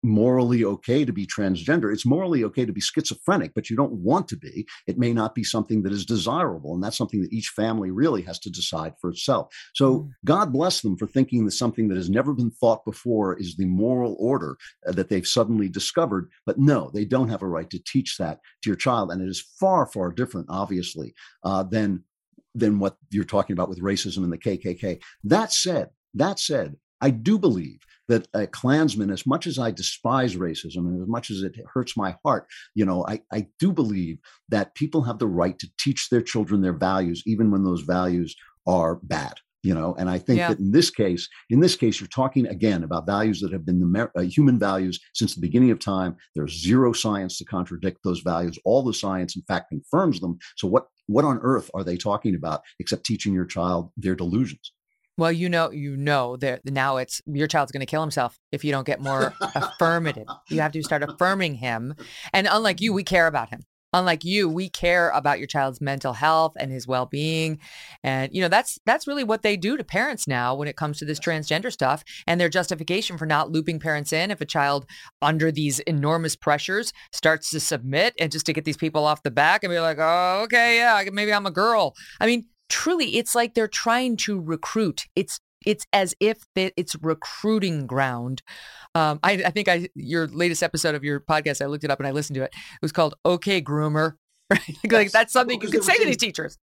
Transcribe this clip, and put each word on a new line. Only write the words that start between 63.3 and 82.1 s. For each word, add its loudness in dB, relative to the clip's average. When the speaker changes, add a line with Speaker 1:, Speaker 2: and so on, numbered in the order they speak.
Speaker 2:
him. -12
Unlike 2
you, 2
we -2
care 2
about 2
your -8
child's -2
mental -4
health 2
and -6
his -8
well-being. -2
And, -2
you -2
know, 2
that's, 2
that's 2
really -4
what -2
they 2
do -2
to -6
parents -2
now 0
when -6
it -8
comes -4
to -10
this -6
transgender -2
stuff. 0
And 2
their 4
justification -2
for -4
not 2
looping -2
parents -2
in, 0
if -8
a -4
child 0
under 2
these 0
enormous 0
pressures 0
starts 2
to -2
submit 0
and 0
just -4
to 0
get -2
these -2
people 0
off 2
the -2
back 4
and -4
be 2
like, 0
"Oh, 4
okay, 6
yeah, 6
I, 0
maybe 0
I'm 2
a -2
girl." 2